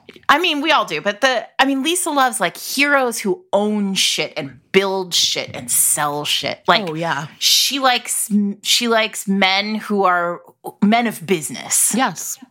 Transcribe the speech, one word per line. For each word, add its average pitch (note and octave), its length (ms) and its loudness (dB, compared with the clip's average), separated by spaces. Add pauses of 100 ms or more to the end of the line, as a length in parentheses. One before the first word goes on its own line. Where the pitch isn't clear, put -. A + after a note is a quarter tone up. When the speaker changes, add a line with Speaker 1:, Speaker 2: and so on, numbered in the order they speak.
(300)
Speaker 1:
I C#4+ 100 4
mean, E4 220 0
we D#4 100 2
all A#3+ 140 2
do. E3 160 -6
But G#3 200 -4
the, C4 240 2 (140)
I C4+ 60 4
mean, C4+ 180 0
Lisa E4 280 -2
loves, C4 280 2
like, E3+ 180 -2
heroes C4+ 600 0
who F#3 320 -2
own G#3 440 0
shit - 420 -2
and C#3 220 -8 (120)
build F#3+ 420 2
shit - 420 -2
and - 140 -8
sell D3 560 0
shit. - 420 -4
Like, F3+ 220 2
Speaker 2:
Oh, D#3 40 -6
yeah. D#3 340 -4 (120)
Speaker 1:
she - 400 0
likes, B3 520 0 (300)
she - 260 0
likes A3 400 0
men G3 480 0
who G#3 280 0
are F3 380 0 (400)
men A3+ 260 4
of E3+ 180 -8
business. D3 720 -2
Speaker 2:
Yes. A3 420 -4 (140)